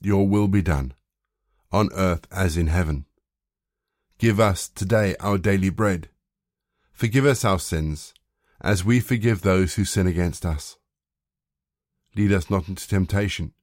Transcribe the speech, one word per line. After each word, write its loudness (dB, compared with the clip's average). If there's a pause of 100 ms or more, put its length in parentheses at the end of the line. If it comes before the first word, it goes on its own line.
your 2
will 2
be 2
done, -2 (760)
on 2
earth -2
as -2
in 0
heaven. -2 (1120)
Give 2
us 2
today 0
our 0
daily 2
bread. -2 (840)
Forgive 0
us 2
our 2
sins, -6 (480)
as 0
we 4
forgive 0
those 2
who 0
sin 0
against -2
us. -6 (1400)
Lead 2
us 0
not -2
into -10
temptation, -2